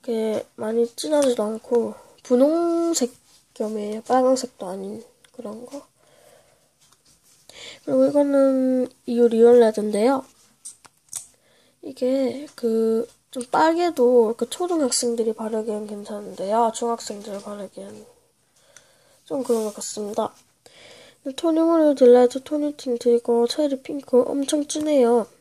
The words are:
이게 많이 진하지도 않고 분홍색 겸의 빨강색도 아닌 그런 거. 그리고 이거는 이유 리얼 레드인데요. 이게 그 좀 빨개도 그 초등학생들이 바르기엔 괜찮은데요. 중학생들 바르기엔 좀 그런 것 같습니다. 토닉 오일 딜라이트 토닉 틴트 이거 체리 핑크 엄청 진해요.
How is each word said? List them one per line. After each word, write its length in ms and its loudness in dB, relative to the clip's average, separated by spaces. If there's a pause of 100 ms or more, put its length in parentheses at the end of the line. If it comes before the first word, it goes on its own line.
이게 520 -4
많이 320 -2
진하지도 560 -2
않고 520 -2 (280)
분홍색 880 0 (440)
겸의 480 -8
빨강색도 640 0
아닌 360 -10 (300)
그런 320 -14
거. 220 -18 (2000)
그리고 200 2
이거는 840 2 (180)
이유 220 2
리얼 320 6
레드인데요. 640 0 (1600)
이게 720 -4
그 540 -2 (260)
좀 160 -8
빨개도 880 2
그 100 -6
초등학생들이 840 -2
바르기엔 560 -6
괜찮은데요. 840 -4
중학생들 680 -8
바르기엔 640 -16 (1160)
좀 180 -6
그런 220 -2
것 100 -8
같습니다. 580 -8 (1000)
토닉 300 0
오일 320 4
딜라이트 480 6
토닉 320 -4
틴트 400 -4
이거 320 0
체리 340 -2
핑크 400 0
엄청 460 -2
진해요. 580 2 (140)